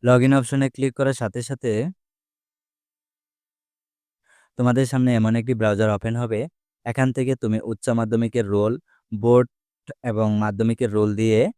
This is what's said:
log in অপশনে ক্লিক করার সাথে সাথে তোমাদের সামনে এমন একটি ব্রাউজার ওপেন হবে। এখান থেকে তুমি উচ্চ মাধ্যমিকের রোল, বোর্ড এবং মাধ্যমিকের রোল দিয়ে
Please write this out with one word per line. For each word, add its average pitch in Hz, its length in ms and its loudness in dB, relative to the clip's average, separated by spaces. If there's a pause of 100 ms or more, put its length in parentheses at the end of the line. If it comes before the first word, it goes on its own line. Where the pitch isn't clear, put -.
log 123 200 6
in 135 120 4
অপশনে 135 360 0
ক্লিক 131 240 -4
করার 135 240 0
সাথে 117 240 -6
সাথে 127 280 -6 (3000)
তোমাদের 123 280 2
সামনে 127 280 0
এমন 110 220 2
একটি 117 180 -2
ব্রাউজার 107 360 2
ওপেন 113 260 -4
হবে। 113 240 -4 (460)
এখান 131 260 0
থেকে 131 240 -2
তুমি 110 280 -2
উচ্চ 113 260 -8
মাধ্যমিকের 113 560 0
রোল, 104 260 0 (400)
বোর্ড 117 340 4 (560)
এবং 110 260 0 (100)
মাধ্যমিকের 110 540 -2
রোল 104 220 2
দিয়ে 110 260 2 (180)